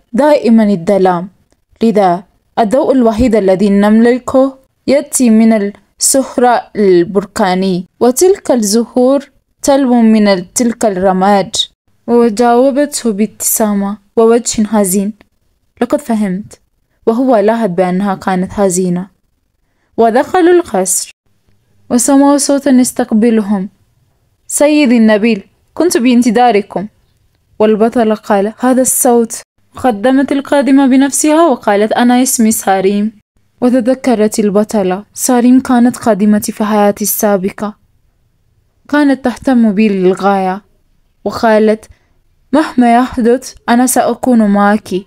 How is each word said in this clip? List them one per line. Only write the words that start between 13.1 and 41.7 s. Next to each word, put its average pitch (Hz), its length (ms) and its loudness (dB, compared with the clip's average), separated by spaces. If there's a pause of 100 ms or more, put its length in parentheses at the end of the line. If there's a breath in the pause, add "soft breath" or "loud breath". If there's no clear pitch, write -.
بابتسامة 208 840 -4 (200)
ووجه 226 480 0
حزين: 208 480 -2 (680)
"لقد 247 200 -2
فهمت." 208 600 -6 (460)
وهو 247 300 0
لاحظ 220 340 0
بأنها 185 440 -2
كانت 190 380 -4
حزينة. 185 540 -2 (920)
ودخلوا 294 580 2
القصر، 294 560 -2 (800)
وسمعوا 277 480 2
صوتًا 277 320 -2
يستقبلهم: 220 1000 0 (800)
"سيدي 294 500 2
النبيل، 220 460 2 (320)
كنت 349 240 0
بانتظاركم." 240 880 0 (720)
والبطلة 220 560 0
قال: 208 440 -4
"هذا 254 240 0
الصوت." 240 580 -2 (360)
قدمت 254 560 0
القادمة 277 540 2
بنفسها 285 600 2
وقالت: 220 460 0
"أنا 247 300 2
اسمي 226 300 0
ساريم." 202 600 -2 (480)
وتذكرت 240 800 0
البطلة: 208 640 -2 (100)
ساريم 247 460 2
كانت 247 360 0
قادمتي 208 560 0
في 220 120 -6
حياتي 208 400 0
السابقة، 202 720 -4 (1120)
كانت 277 360 0
تهتم 233 480 0
بي 214 160 0
للغاية، 190 720 -2 (640)
وقالت: 214 600 0 (680)